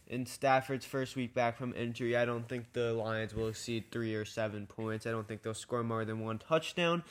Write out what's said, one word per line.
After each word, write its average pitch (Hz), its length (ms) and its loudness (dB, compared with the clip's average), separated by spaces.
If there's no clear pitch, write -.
In 123 160 -2
Stafford's 135 600 2
first 131 320 -2
week 123 160 -2
back 117 240 2
from 123 160 -4
injury, 120 420 0
I 120 80 6
don't 117 240 -2
think 120 240 -6
the 120 220 0
Lions 110 420 -2
will 110 140 0
exceed 110 420 -4
three 113 240 0
or 107 80 0
seven 104 440 -2
points. 110 380 -4
I 117 60 0
don't 113 160 -2
think 110 140 -8
they'll 110 120 -4
score 117 300 -2
more 113 220 0
than 110 160 -2
one 110 160 -2
touchdown. 170 720 2